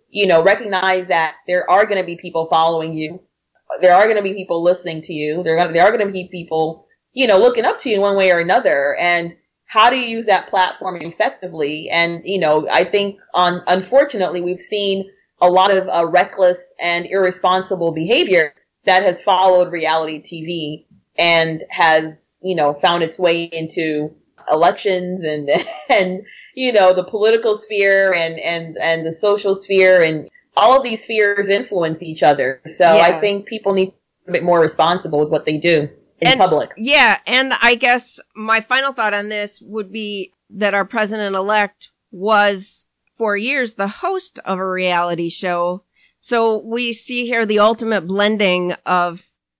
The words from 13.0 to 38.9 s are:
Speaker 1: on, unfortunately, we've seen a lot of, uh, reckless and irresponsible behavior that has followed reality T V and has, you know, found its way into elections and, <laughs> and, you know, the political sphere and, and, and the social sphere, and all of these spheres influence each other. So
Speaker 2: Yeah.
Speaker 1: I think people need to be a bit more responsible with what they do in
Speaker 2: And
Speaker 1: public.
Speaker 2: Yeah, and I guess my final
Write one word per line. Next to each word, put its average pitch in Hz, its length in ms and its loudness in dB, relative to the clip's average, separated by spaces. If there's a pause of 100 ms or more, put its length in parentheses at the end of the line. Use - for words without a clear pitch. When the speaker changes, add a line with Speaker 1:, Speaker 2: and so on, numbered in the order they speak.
Speaker 1:
on, 180 320 0
unfortunately, 185 760 0
we've 175 180 -6
seen 196 500 -4 (320)
a 180 80 6
lot 185 220 4
of, 190 160 0
uh, 170 180 0
reckless - 760 0
and 175 280 -4
irresponsible 185 840 0
behavior 175 600 0 (320)
that 190 160 4
has 202 200 0
followed 185 500 4
reality 160 480 -2
T 160 260 -14
V 160 420 -10 (300)
and 165 540 2
has, 160 720 0
you 185 140 -4
know, 147 260 0
found 175 200 2
its 160 160 -4
way 170 260 0
into 160 680 -6 (380)
elections 180 720 0
and, 151 260 -4 (220)
<laughs> - 180 -8
and, 185 320 0 (320)
you 254 180 -2
know, 190 220 6
the 180 100 0
political 220 540 0
sphere 196 560 2
and, 165 260 -2
and, 165 380 -6
and 165 300 -2
the 165 60 -6
social 202 420 0
sphere, 185 480 4
and 156 260 -2 (260)
all 240 220 6
of 269 60 -2
these 226 180 -8
spheres 202 460 0
influence 190 560 -2
each 160 180 -12
other. 139 460 2
So 165 280 4
Speaker 2:
Yeah. 165 80 6
Speaker 1:
I - 160 2
think 202 280 -4
people 214 260 -4
need 190 140 0
to 190 40 -18
be - 380 -20
a - 40 -12
bit 170 100 -4
more 175 160 2
responsible 160 600 0
with 151 100 0
what 156 160 -2
they 156 120 0
do 156 320 2 (300)
in - 80 0
Speaker 2:
And 254 120 4
Speaker 1:
public. 156 380 2
Speaker 2:
Yeah, 240 480 2
and 262 360 -2
I 240 140 4
guess 247 440 -2 (160)
my 220 260 0
final 262 320 -2